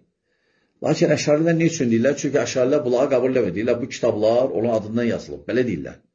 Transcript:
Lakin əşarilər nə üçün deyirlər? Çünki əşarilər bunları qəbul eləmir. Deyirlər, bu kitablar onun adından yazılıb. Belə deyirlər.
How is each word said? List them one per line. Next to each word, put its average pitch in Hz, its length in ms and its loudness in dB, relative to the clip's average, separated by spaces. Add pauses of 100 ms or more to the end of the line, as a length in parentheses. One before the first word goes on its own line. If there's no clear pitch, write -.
(800)
Lakin 156 320 2
əşarilər 156 440 2
nə 165 100 2
üçün 143 240 0
deyirlər? 120 260 2
Çünki 139 220 -2
əşarilər 131 460 0
bunları 127 260 2
qəbul 127 220 2
eləmir. 107 220 0
Deyirlər, 117 240 0
bu 139 120 -6
kitablar 113 640 0
onun 113 180 0
adından 110 360 -2
yazılıb. 85 360 -6
Belə 110 220 0
deyirlər. 69 300 -8 (160)